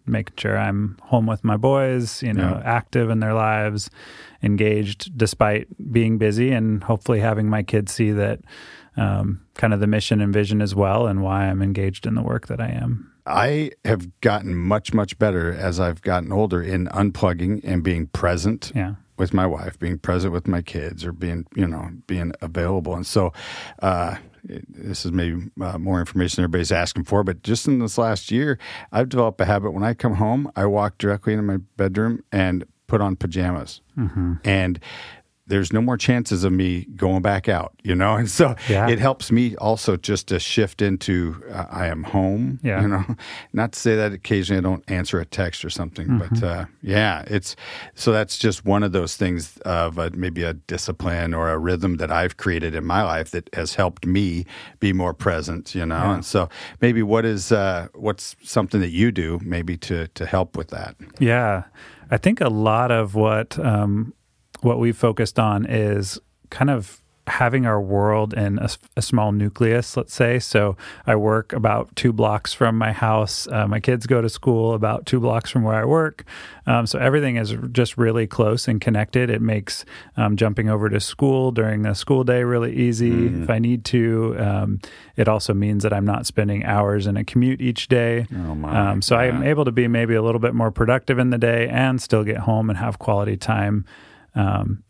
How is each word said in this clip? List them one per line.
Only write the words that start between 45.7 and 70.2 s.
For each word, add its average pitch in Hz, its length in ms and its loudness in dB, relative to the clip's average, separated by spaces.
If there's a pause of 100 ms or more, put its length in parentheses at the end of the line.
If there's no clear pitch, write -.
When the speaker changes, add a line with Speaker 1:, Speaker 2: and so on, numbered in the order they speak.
Speaker 2:
but, 95 160 -2
Speaker 1:
Mm-hmm. 113 120 0 (160)
Speaker 2:
uh, 90 40 -8 (160)
yeah, 101 460 0
it's, 101 280 -4 (380)
so - 180 0
that's 107 280 0
just 107 260 0
one 101 160 4
of 101 100 0
those 87 260 0
things 87 480 -2
of 85 340 -2
a, 82 160 -2
maybe 87 260 -4
a 82 120 -4
discipline 85 800 -4
or 82 160 0
a 80 80 -2
rhythm 87 380 0
that 78 140 -4
I've 85 260 0
created 82 360 -2
in 80 100 -6
my 90 200 0
life 80 260 -4
that 85 240 -8
has 82 220 -6
helped 90 320 -2
me 90 380 0 (340)
be 98 140 2
more 90 200 0
present, 85 640 -4
you 87 100 -4
know? 80 100 -2
Speaker 1:
Yeah. 92 200 2
Speaker 2:
And 85 100 -6
so 90 240 0 (320)
maybe 117 220 2
what 110 200 2
is, 107 280 0
uh, 95 420 0
what's - 500 -6
something 104 380 0
that 90 100 0
you 101 200 4
do 85 320 -2
maybe 87 340 -4
to, 82 300 -6
to - 180 -10
help 92 320 0
with - 120 -8
that? - 260 -12 (240)
Speaker 1:
Yeah. 117 460 2 (440)
I 120 80 2
think 214 240 2
a 135 80 2
lot 110 400 2
of 110 240 2
what, 107 500 2
um, 104 500 0 (480)
what 120 180 2
we've 117 180 0
focused 113 420 0
on 107 260 2
is 104 540 -2 (300)
kind 139 200 0
of 120 320 -4 (260)
having 127 380 2
our 107 160 2
world 107 540 0
in 101 240 0
a 110 60 -2
s-, 107 120 -4 (180)
a - 60 -4
small 107 300 2
nucleus, 113 640 0
let's - 160 -6
say. 123 240 2